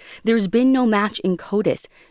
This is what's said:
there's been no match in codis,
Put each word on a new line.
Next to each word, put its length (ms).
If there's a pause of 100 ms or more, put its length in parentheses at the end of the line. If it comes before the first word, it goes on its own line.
(240)
there's 240
been 240
no 140
match 360
in 160
codis, 500 (240)